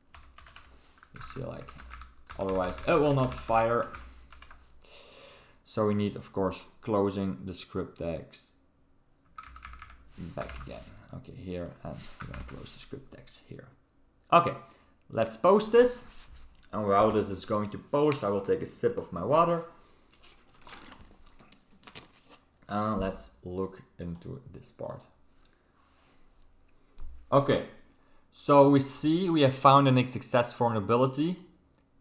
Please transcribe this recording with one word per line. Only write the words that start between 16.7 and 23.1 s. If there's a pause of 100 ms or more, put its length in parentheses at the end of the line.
And
while
this
is
going
to
post,
I
will
take
a
sip
of
my
water. (3000)
And
let's (120)